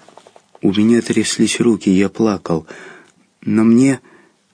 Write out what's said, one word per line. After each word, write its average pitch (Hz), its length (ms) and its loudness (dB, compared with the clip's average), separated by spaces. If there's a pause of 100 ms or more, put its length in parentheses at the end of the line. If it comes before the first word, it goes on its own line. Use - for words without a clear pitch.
(640)
У 101 100 0
меня 110 300 2
тряслись - 580 -2
руки, 110 300 0
я 95 180 2
плакал, 90 580 -4 (760)
но 107 220 0
мне 127 360 2 (540)